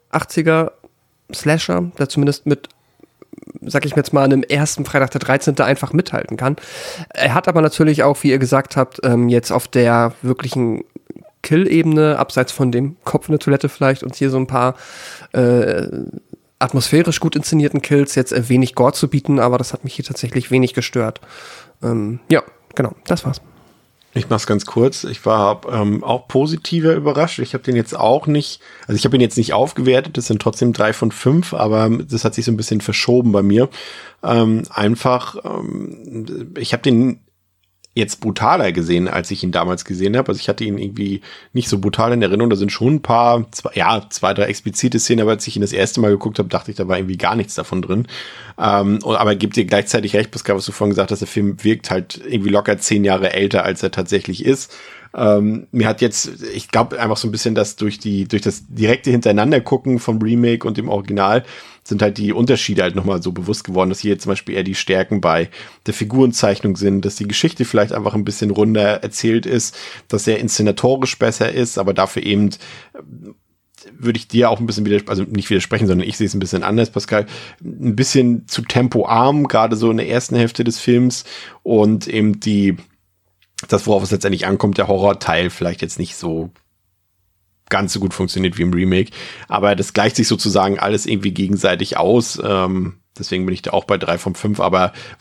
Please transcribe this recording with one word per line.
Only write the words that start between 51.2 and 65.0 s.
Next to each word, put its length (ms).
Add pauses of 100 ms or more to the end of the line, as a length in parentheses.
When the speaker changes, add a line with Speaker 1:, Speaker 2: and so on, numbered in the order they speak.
Speaker 2:
Film 380
wirkt 260
halt 340
irgendwie 260
locker 260
zehn 260
Jahre 300
älter, 320
als 180
er 80
tatsächlich 540
ist. 280 (400)
Ähm, 600
mir 160
hat 100
jetzt, 420 (120)
ich 160
glaub, 240
einfach 240
so 100
ein 40
bisschen, 240
dass 200
durch 240
die, 260
durch 160
das 280
direkte 420
Hintereinander 480
gucken 400
vom 220
Remake 440
und 120
dem 100
Original 560 (400)
sind 180
halt 180
die 120
Unterschiede 520
halt 120
nochmal 280
so 80
bewusst 320
geworden, 260
dass 100
hier 200
zum 120
Beispiel 240
eher 80
die 120
Stärken 440